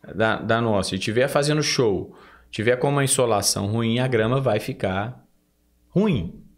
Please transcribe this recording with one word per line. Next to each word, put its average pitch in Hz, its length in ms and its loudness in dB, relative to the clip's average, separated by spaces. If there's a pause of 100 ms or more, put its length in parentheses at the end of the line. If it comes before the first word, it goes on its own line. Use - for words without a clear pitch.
(140)
da, 110 220 0
da 113 240 0
nossa 104 340 0
e 95 40 -2
tiver 117 300 0
fazendo 151 340 0
show, 107 540 0 (340)
tiver 117 260 0
com 143 120 -2
uma 143 160 2
insolação 107 640 0
ruim, 113 320 0
a 127 80 0
grama 120 340 2
vai 110 200 0
ficar 101 640 -6 (640)
ruim. 170 460 0 (240)